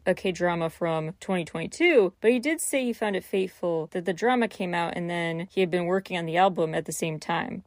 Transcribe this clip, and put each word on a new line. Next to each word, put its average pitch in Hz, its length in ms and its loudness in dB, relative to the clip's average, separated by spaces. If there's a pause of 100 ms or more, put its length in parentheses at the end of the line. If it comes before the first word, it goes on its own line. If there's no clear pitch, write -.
a 185 80 4
K-drama 170 560 -2
from 160 480 -2
twenty 180 260 -2
twenty-two, 220 760 2
but 226 120 4
he 254 80 4
did 311 200 -2
say 269 240 -2
he 240 100 0
found 208 220 -2
it 185 80 -4
fateful 175 680 -2
that 175 140 -6
the 190 80 0
drama 240 340 2
came 180 260 -4
out 170 220 -2
and 175 160 -4
then 170 400 -2
he - 80 -2
had 185 100 4
been 175 160 0
working 185 320 0
on 170 80 -4
the 160 120 -2
album 175 360 2
at 165 120 -2
the 165 60 -6
same 156 280 -4
time, 175 480 -4